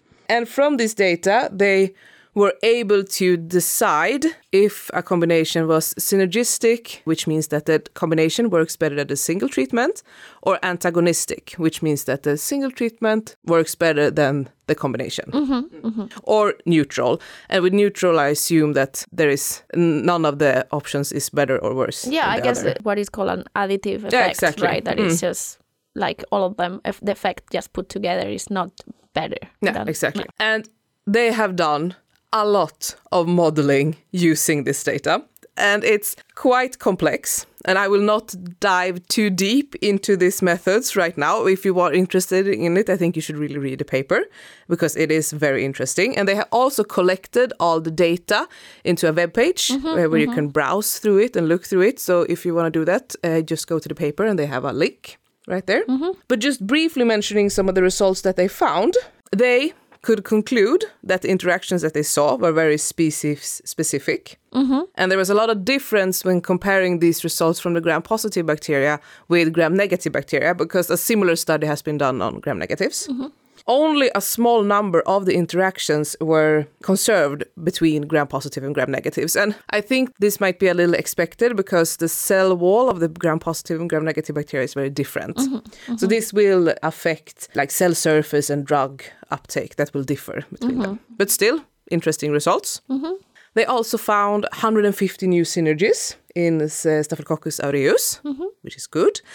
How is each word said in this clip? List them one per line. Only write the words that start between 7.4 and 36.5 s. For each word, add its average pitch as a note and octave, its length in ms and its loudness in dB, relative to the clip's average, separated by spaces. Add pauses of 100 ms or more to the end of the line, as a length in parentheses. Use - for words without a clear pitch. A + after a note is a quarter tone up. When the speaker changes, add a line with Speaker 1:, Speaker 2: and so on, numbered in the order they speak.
Speaker 1:
that D3+ 180 -2
the D#3 140 2 (140)
combination D#3+ 560 0
works E3 280 0
better D3 180 -2
than C#3+ 120 -4
the C#3 80 -4
single F#3 340 -2
treatment, C4 540 -2 (380)
or F#3+ 220 0
antagonistic, F3 920 -2
which D#3+ 240 -2
means D3+ 220 -2
that C3 200 -4
the D3 140 0
single C#4 340 -4
treatment A3 640 -2 (100)
works E3 300 2
better D3+ 360 2
than C#3+ 360 0 (200)
the D3+ 80 0
combination. B2+ 560 -6
Speaker 2:
Mm-hmm, C#4 560 -4
mm-hmm. A3 180 -6 (180)
Speaker 1:
Or G#3+ 300 2 (120)
neutral. C#3+ 540 2 (300)
And F#3 140 2
with F#3 100 4
neutral, G3 460 2
I C#3+ 120 2
assume D3+ 420 2
that C#3 320 -2 (120)
there D#3 120 4
is - 340 -2 (100)
n-, E3 320 2
none E3+ 200 2
of C#3+ 140 0
the C3 320 2
options C#3+ 400 -4
is - 180 -6
better C3+ 280 0
or G#2+ 160 -2
worse C3 340 -4
Speaker 2:
Yeah, D#4 180 -2
Speaker 1:
than G3+ 80 0
Speaker 2:
I - 60 -2
Speaker 1:
the - 40 -6
Speaker 2:
guess A#3+ 160 0
Speaker 1:
other. - 120 -2
Speaker 2:
it, - 140 -8
what G3+ 120 -2
is G3+ 120 -6
called F#3+ 200 -6
an F3+ 140 -4 (120)
additive G3 460 -2 (100)
Speaker 1:
Yeah, A#3 140 4
Speaker 2:
effect, - 60 0
Speaker 1:
exactly. - 360 -2
Speaker 2:
right? E3+ 180 -2
That - 140 -2
it's F3 160 2
Speaker 1:
Mm. F3 140 -2
Speaker 2:
just, - 300 -10 (360)
like, - 360 -4
all G3+ 120 0
of F#3 140 -2
them, F3+ 280 -4
if G3 160 -6
the G3+ 100 -2
effect - 420 -6
just - 200 -6
put F#3 160 -8
together F#3+ 400 -4
is G3 200 -10
not F#3 200 -4 (440)
better - 260 -6 (220)
Speaker 1:
Yeah, G3+ 120 0
Speaker 2:
than - 160 -6
Speaker 1:
exactly. D#3 340 -4
Speaker 2:
Yeah. A3 300 -2
Speaker 1:
And A3 160 -6 (440)
they A#3 200 4
have G#3+ 220 0
done D#3+ 400 0 (360)
a G#3+ 140 2
lot G3+ 500 0 (160)
of E3+ 160 2
modeling D3+ 680 2 (160)
using D#3+ 540 2
this C#3 180 -2
data, D#3+ 400 -2 (340)
and G3+ 260 2
it's G#3 320 0 (200)
quite B3+ 420 0